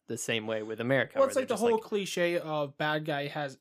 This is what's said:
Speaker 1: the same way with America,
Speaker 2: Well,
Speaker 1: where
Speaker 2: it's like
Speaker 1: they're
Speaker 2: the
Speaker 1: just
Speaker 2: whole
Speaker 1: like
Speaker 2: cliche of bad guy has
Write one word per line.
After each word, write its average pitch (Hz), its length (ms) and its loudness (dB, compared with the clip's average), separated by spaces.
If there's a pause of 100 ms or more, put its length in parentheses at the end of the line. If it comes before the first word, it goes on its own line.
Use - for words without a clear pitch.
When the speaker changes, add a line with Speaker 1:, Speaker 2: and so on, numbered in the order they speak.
Speaker 1:
the 117 100 -4
same 110 300 -2
way 110 160 -2
with 110 180 -6
America, 123 360 2
Speaker 2:
Well, 277 60 6
Speaker 1:
where 269 60 6
Speaker 2:
it's 262 60 -4
like 262 80 2
Speaker 1:
they're 262 60 -4
Speaker 2:
the 240 60 0
Speaker 1:
just 202 80 0
Speaker 2:
whole 233 100 6
Speaker 1:
like 220 100 2
Speaker 2:
cliche 175 560 0
of 151 400 -2
bad 156 260 0
guy 143 220 -2
has 143 340 -6